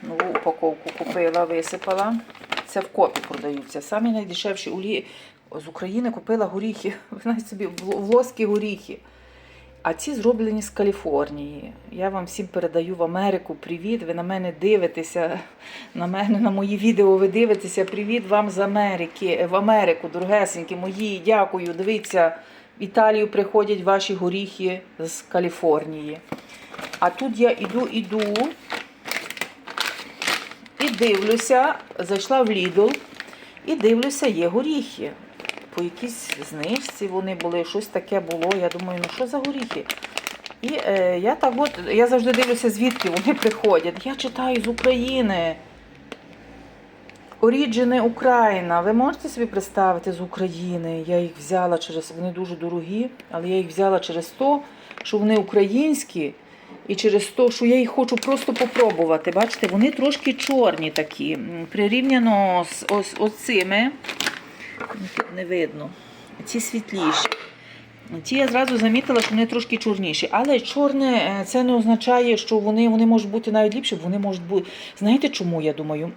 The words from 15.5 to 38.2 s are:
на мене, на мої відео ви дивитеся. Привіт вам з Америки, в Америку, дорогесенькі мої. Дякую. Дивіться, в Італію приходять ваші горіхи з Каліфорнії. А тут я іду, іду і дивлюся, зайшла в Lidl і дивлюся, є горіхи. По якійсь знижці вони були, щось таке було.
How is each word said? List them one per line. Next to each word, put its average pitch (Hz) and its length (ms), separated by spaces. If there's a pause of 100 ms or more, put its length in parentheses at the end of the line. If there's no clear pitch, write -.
на 175 120
мене, 202 320
на 214 120
мої 196 260
відео 196 400
ви 196 100
дивитеся. 196 580
Привіт 208 440
вам 208 200
з 185 100
Америки, 190 920
в 185 40
Америку, 196 580
дорогесенькі 180 640
мої. 190 500
Дякую. 196 420 (100)
Дивіться, 190 600 (420)
в - 40
Італію 214 440
приходять 202 540
ваші 196 320
горіхи 185 680 (180)
з 165 220
Каліфорнії. 156 960 (840)
А 180 100
тут 240 300
я 240 100 (100)
іду, 208 320
іду 208 420 (2500)
і 285 100
дивлюся, 233 840 (240)
зайшла 196 420
в 226 80
Lidl 196 480 (680)
і 320 100
дивлюся, 247 520
є 170 200
горіхи. 233 640 (640)
По 175 80
якійсь 233 540 (120)
знижці 202 580
вони 190 280
були, 170 300
щось 208 220
таке 196 320
було. 170 300 (120)